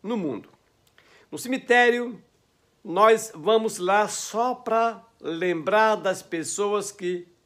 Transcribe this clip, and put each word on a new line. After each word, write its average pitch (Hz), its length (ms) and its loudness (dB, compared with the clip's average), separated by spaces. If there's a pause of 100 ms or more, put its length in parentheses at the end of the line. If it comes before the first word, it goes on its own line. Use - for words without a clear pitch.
no 226 140 -4
mundo. 160 320 -6 (800)
No 151 80 -10
cemitério, 240 840 2 (600)
nós 214 520 4
vamos 220 440 0
lá 196 300 2
só 240 460 -4
pra 226 500 -2 (160)
lembrar 175 760 0
das 190 260 -4
pessoas 196 680 -4
que 180 380 -8 (180)